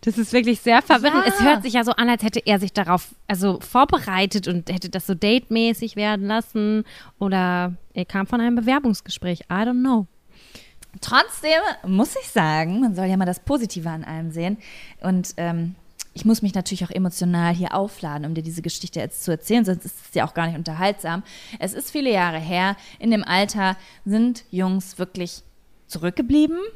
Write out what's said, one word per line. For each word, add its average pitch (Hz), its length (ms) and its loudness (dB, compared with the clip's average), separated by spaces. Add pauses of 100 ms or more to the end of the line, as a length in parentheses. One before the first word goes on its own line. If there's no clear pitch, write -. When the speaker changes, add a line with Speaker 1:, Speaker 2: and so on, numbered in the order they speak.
Speaker 1:
Das 220 160 0
ist 226 140 -2
wirklich 240 280 4
sehr 233 220 6
verwirrend. 294 440 4
Speaker 2:
Ja. - 80 2
Speaker 1:
Es 392 80 0
hört 262 220 6
sich 254 80 -4
ja 233 120 2
so 233 80 0
an, 233 160 2
als 233 140 2
hätte 214 240 0
er 208 140 4
sich 196 120 -4
darauf, 175 360 0 (180)
also 190 340 0
vorbereitet 202 880 2
und 175 240 -2
hätte 180 180 -6
das 180 180 -6
so 196 80 0
datemäßig 226 840 0
werden 208 320 -2
lassen. 214 560 0 (340)
Oder 180 560 0 (200)
er 180 100 -4
kam 196 240 -4
von 240 120 0
einem 240 140 2
Bewerbungsgespräch. 233 880 0 (100)
I 175 40 -2
don't 240 260 0
know. 247 260 2 (920)
Speaker 2:
Trotzdem 330 600 2 (260)
muss 190 360 2
ich - 60 -12
sagen, 160 540 0
man 226 120 2
soll 185 120 -2
ja 190 100 2
mal 190 100 2
das 180 140 -4
Positive 208 500 -4
an 160 140 -8
allem 160 260 -8
sehen. 170 280 -4 (420)
Und, 185 380 -2
ähm, 170 360 -4 (400)
ich - 100 -12
muss 220 180 4
mich 202 100 0
natürlich 185 320 -4
auch 170 60 -8
emotional 175 640 0
hier 175 200 -4
aufladen, 156 520 -4
um 160 80 -4
dir 160 80 -6
diese 165 180 -8
Geschichte - 380 -8
jetzt - 240 -8
zu - 80 -4
erzählen, 214 340 2
sonst 185 200 -2
ist - 100 -12 (140)
es - 60 -20
ja 143 120 2
auch - 80 -10
gar 165 140 -2
nicht 165 100 -6
unterhaltsam. 170 640 -4 (380)
Es 190 140 -6
ist - 180 -10
viele 277 180 0
Jahre 175 300 0
her. 180 340 0 (240)
In 233 140 2
dem 208 100 2
Alter 190 540 0 (280)
sind 226 460 0
Jungs 185 480 -2
wirklich 180 440 -8 (440)
zurückgeblieben. 285 720 2 (180)